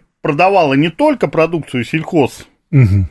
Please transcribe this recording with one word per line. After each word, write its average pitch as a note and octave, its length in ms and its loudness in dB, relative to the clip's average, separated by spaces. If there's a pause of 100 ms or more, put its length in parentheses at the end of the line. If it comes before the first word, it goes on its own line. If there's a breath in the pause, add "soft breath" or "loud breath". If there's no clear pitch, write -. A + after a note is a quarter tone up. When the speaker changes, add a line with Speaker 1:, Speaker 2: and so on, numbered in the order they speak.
(220)
Speaker 1:
продавала E3 520 0
не D3 160 2
только C#4+ 400 -2
продукцию D#3+ 560 -4
сельхоз, D#3+ 600 -4 (260)
Speaker 2:
Мгм, G2+ 400 2